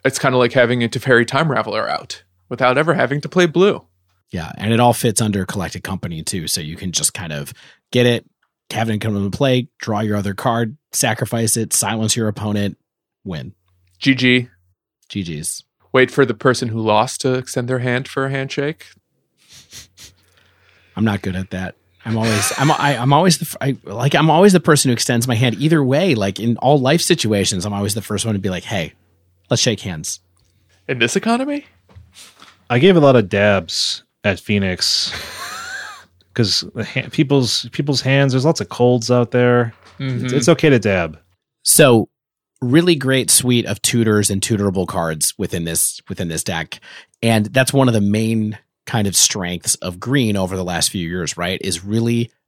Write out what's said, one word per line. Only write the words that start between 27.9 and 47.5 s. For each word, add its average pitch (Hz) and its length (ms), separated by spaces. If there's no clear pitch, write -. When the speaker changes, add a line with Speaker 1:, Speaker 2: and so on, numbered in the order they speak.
Speaker 2:
the 107 80
first 104 240
one 110 80
to 101 60
be 98 100
like, 87 140
"Hey, 85 280
let's 131 140
shake 110 180
hands." 85 400
Speaker 1:
In 135 120
this 117 180
economy? 262 480
Speaker 3:
I 120 100
gave 180 180
a 165 40
lot 139 160
of 104 120
dabs 101 760
at 98 160
Phoenix - 760
<laughs> - 1200
'cause 110 300
the 113 100
ha-, - 260
people's, 135 640
people's 143 300
hands, 135 300
there's 131 120
lots 160 160
of 104 80
colds 123 420
out 123 200
there. 123 420
Speaker 1:
Mm-hmm. 127 280
Speaker 3:
It's, 127 80
it's 131 160
okay 160 200
to 131 80
dab. 90 400
Speaker 2:
So, 123 480
really 165 360
great 131 340
suite 123 360
of - 160
tutors 107 480
and 98 120
tutorable 98 440
cards 80 520
within 90 260
this, - 440
within 90 200
this 80 160
deck. 85 360
And 113 240
that's 127 260